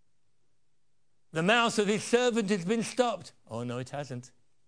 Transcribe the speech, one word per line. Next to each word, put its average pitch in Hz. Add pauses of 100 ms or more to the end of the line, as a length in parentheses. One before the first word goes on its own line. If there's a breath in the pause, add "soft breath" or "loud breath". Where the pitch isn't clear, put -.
(1300)
The 160
mouth 233
of 202
his 208
servant 233
has 196
been 220
stopped. - (160)
Oh, 117
no, 123
it 127
hasn't, 127 (360)